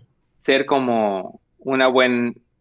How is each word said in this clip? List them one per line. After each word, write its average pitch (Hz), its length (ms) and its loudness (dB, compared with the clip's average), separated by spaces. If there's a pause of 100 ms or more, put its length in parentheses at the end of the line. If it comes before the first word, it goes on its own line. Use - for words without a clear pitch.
(440)
ser 135 200 2
como 113 760 -2 (180)
una 131 300 0
buen 123 480 0 (240)